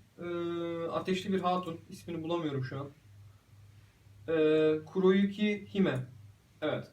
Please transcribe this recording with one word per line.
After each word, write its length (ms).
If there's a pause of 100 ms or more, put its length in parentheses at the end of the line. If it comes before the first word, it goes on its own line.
(180)
e, 680
ateşli 460
bir 60
hatun, 400 (100)
ismini 340
bulamıyorum 400
şu 160
an. 100 (1500)
E, 500
Kuroyuki 880
Hime. 340 (540)
Evet, 320